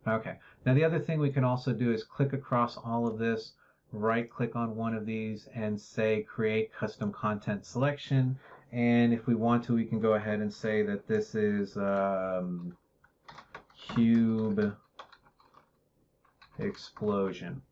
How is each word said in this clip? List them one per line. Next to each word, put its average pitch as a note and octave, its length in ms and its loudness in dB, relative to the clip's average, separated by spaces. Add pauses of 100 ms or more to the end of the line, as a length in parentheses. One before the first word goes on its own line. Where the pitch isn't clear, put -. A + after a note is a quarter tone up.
Okay. A2 300 -4 (280)
Now B2+ 80 4
the D3 80 6
other E3 160 2
thing D#3 220 -2
we C#3+ 100 2
can C3+ 140 0
also B2+ 280 0
do A#2 200 0
is A2 100 -2
click C3+ 300 -2
across A#2+ 440 0
all A#2 300 -2
of A2 120 -2
this, A2+ 340 -2 (400)
right A2+ 360 0
click - 280 -4
on A2+ 180 -2
one A2+ 200 -2
of G#2 120 -4
these A2 480 -6
and G#2+ 260 -2
say A2 420 0
create A2 520 -2
custom G#2+ 380 -4
content G#2 520 -4
selection. C3+ 720 0 (360)
And A#2+ 420 4
if A2+ 140 -4
we A#2 80 4
want A#2 300 2
to, A#2+ 100 2
we A2+ 80 2
can A2+ 160 -2
go A2 140 4
ahead G#2 260 -2
and G#2 120 -2
say G#2+ 300 0
that G2+ 240 -2
this G#2+ 300 0
is, G#2 400 0
um, F#2+ 1000 -2 (1160)
cube A2 800 4 (1800)
explosion G2+ 1040 -4 (120)